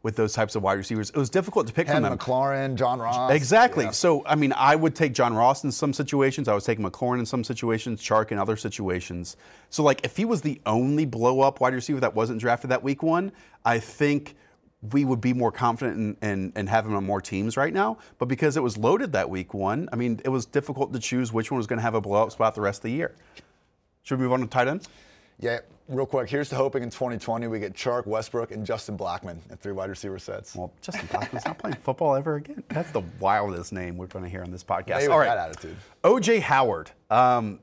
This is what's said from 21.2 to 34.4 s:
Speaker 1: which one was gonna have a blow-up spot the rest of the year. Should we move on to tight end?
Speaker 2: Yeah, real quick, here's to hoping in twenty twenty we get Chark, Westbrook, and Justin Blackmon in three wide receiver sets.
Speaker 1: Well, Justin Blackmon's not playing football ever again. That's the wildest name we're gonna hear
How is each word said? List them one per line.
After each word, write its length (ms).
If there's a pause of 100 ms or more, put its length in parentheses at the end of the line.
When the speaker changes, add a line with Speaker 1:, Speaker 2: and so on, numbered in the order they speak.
Speaker 1:
which 180
one 80
was 80
gonna 160
have 140
a 40
blow-up 300
spot 240
the 60
rest 180
of 60
the 80
year. 240 (880)
Should 160
we 60
move 80
on 80
to 40
tight 220
end? 180 (540)
Speaker 2:
Yeah, 180 (300)
real 180
quick, 240
here's 200
to 40
hoping 300
in 60
twenty 280
twenty 300
we 100
get 160
Chark, 320
Westbrook, 460
and 120
Justin 320
Blackmon 420 (120)
in 60
three 160
wide 180
receiver 300
sets. 340
Speaker 1:
Well, 160 (100)
Justin 280
Blackmon's 360
not 140
playing 240
football 320
ever 220
again. 320
That's 240
the 100 (160)
wildest 540
name 240
we're 100
gonna 220
hear 160